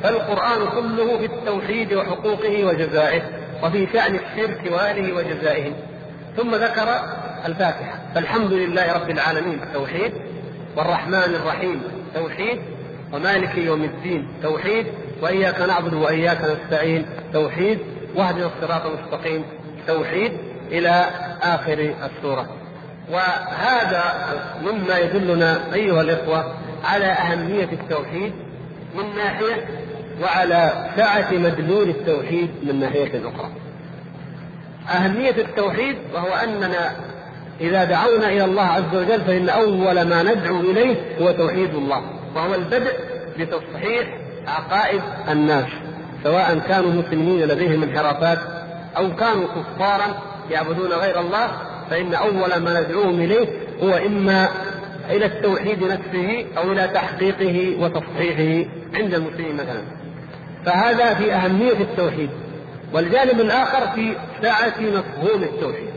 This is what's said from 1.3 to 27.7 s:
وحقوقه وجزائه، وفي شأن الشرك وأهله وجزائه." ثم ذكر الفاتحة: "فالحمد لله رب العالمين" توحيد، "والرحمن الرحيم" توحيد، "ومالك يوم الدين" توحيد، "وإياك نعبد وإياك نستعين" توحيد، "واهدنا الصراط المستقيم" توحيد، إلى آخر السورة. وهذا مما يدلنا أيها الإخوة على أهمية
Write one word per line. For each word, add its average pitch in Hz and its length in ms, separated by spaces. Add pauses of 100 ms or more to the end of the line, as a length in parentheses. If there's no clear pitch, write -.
وحقوقه 202 720
وجزائه، 156 560 (420)
وفي 185 300
شأن 226 220
الشرك 185 560
وأهله 190 420
وجزائه." 156 580 (680)
ثم 226 180
ذكر 226 320 (580)
الفاتحة: 165 540 (160)
"فالحمد 190 380
لله 175 400
رب 156 160
العالمين" 156 500 (140)
توحيد، 165 400 (640)
"والرحمن 175 640
الرحيم" 160 400 (340)
توحيد، 180 440 (540)
"ومالك 185 440
يوم 160 260
الدين" 151 440 (160)
توحيد، 175 440 (340)
"وإياك 180 400
نعبد 175 320
وإياك 160 480
نستعين" 156 640 (280)
توحيد، 160 460 (360)
"واهدنا 180 300
الصراط 165 400
المستقيم" 156 580 (440)
توحيد، 175 440 (400)
إلى 170 340 (360)
آخر 156 520 (100)
السورة. 131 440 (640)
وهذا 185 920 (600)
مما 190 340
يدلنا 170 760
أيها 190 280
الإخوة 160 520 (300)
على 196 220
أهمية 175 680